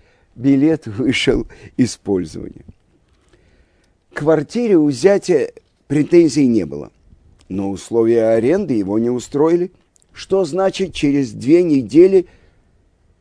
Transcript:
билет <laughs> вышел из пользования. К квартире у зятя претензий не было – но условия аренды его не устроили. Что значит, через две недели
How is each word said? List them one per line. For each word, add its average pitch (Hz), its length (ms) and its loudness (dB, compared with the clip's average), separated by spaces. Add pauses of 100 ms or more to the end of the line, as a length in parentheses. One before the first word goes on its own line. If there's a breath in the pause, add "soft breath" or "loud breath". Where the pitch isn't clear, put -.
(360)
билет 139 500 2
<laughs> - 0 -
вышел 117 640 -2 (300 loud breath)
из 123 200 0
пользования. - 680 -6 (1500)
К - 60 -12
квартире 160 580 0
у 151 140 2
зятя 165 600 0 (360)
претензий 151 600 2
не 110 180 0
было – 71 260 -14 (580)
но 98 200 -6
условия 113 600 0
аренды 139 440 0
его 104 260 -2
не 120 100 -2
устроили. 156 600 -2 (400)
Что 190 340 -4
значит, 180 480 -4
через 139 380 -2
две 127 320 2
недели 165 640 4 (920 soft breath)